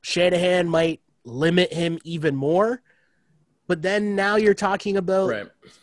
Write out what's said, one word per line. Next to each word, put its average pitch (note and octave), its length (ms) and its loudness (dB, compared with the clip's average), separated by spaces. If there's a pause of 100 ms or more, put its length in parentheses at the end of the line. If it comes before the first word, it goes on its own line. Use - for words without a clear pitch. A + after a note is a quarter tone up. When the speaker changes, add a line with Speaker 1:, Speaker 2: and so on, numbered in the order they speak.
Speaker 1:
Shanahan F3+ 640 2
might E3 320 0 (240)
limit E3 480 0
him E3 320 -2
even D#3+ 320 -2
more. F3+ 460 0 (840)
But E3+ 160 -2
then G3+ 340 0
now G3+ 200 0
you're G#3+ 180 4
talking G3 420 -2
about F#3+ 340 0
Speaker 2:
Right. G#2 160 -6 (360)